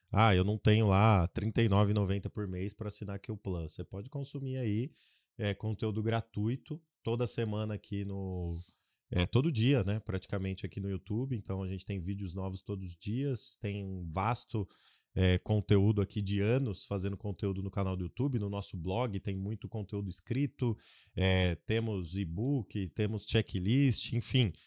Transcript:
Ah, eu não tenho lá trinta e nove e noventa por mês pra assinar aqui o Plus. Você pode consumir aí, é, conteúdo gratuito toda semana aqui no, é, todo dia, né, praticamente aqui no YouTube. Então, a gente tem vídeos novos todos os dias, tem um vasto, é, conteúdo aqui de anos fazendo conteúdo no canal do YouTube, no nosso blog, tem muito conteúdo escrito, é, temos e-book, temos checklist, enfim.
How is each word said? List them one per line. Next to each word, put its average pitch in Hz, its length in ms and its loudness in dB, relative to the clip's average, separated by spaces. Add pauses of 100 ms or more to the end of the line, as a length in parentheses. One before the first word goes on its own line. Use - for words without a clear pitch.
(120)
Ah, 101 220 6
eu 90 100 6
não 104 140 0
tenho 110 280 6
lá 98 420 6
trinta 110 340 0
e 113 60 4
nove 101 240 4
e - 20 2
noventa 98 340 0
por 104 180 -6
mês 92 260 -4
pra 104 160 -8
assinar 101 280 -8
aqui - 160 -10
o 104 40 -8
Plus. 87 360 -4
Você 90 120 -8
pode 101 260 -10
consumir 135 460 -8
aí, 120 340 0 (480)
é, 101 160 0
conteúdo 107 480 -2
gratuito 113 800 -2 (220)
toda 117 240 -2
semana 107 480 -2
aqui 101 300 -4
no, 92 560 -4 (500)
é, 90 160 4
todo 147 240 2
dia, 120 320 4
né, 101 180 0
praticamente 95 640 -4
aqui 95 140 -8
no 98 100 -4
YouTube. 117 440 -4
Então, 95 280 -4
a 92 60 -4
gente 95 180 -8
tem 98 120 -4
vídeos 95 360 -4
novos 95 260 -6
todos 98 240 -6
os 87 120 -10
dias, 127 600 -4
tem 101 280 -6
um 95 260 -6
vasto, 101 580 -2 (460)
é, 92 240 6
conteúdo 104 640 4
aqui 101 220 -2
de 98 180 0
anos 117 440 0
fazendo 98 320 -4
conteúdo 98 460 -4
no 95 80 -6
canal 95 260 -2
do 90 80 -4
YouTube, 123 340 -2
no 101 100 -2
nosso 101 280 -6
blog, 98 420 -2
tem 98 180 -4
muito 104 320 -6
conteúdo 101 400 -6
escrito, 127 680 -2 (400)
é, 92 400 4 (100)
temos 104 500 -2
e-book, 101 720 -2
temos 107 360 -2
checklist, 113 880 2
enfim. 117 400 2 (140)